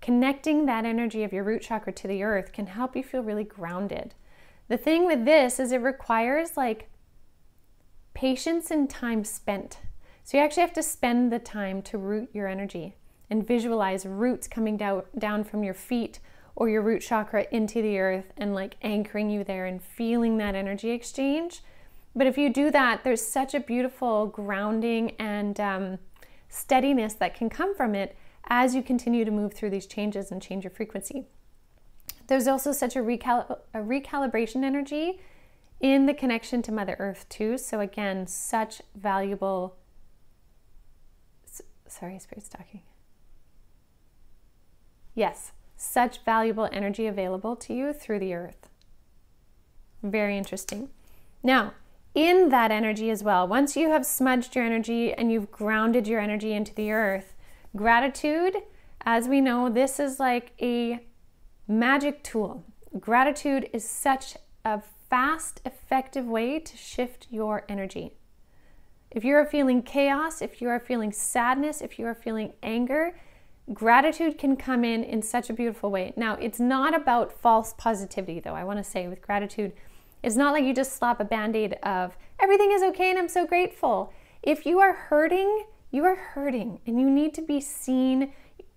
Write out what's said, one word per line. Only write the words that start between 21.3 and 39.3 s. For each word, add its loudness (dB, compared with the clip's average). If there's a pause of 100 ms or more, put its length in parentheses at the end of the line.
But 4
if 2
you 4
do 4
that, 4
there's 2
such -2
a 2
beautiful 0
grounding -2
and, -4
um, -4 (500)
steadiness 2
that -2
can -2
come -2
from 0
it -4 (320)
as 4
you 2
continue 2
to 0
move 0
through -4
these -4
changes -6
and -8
change -8
your -10
frequency. -8 (1000)
There's 2
also 2
such -2
a 0
recal-, 0 (160)
a -4
recalibration -2
energy -2 (600)
in 6
the 2
connection -2
to -6
Mother -4
Earth -6
too. -2
So -4
again, -4
such -4 (120)
valuable, -2 (1700)